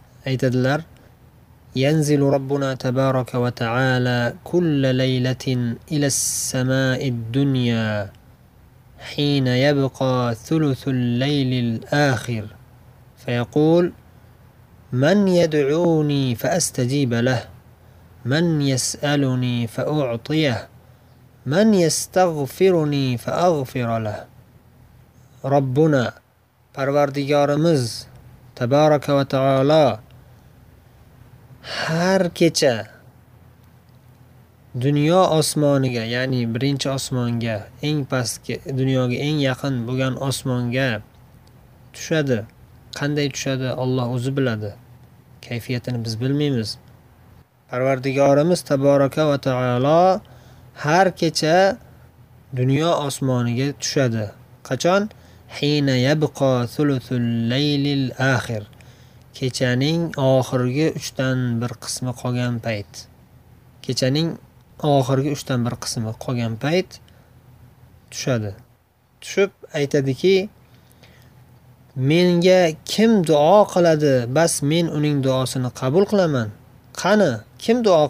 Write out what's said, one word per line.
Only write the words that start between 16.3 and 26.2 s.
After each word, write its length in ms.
fa 240
astajiba 640
lah, 240
man 400
yas'aluni 1040
fa 160
u'tiyah, 800
man 240
yastaghfiruni 1500
fa 240
aghfira 560
lah." 240
Rabbuna, 720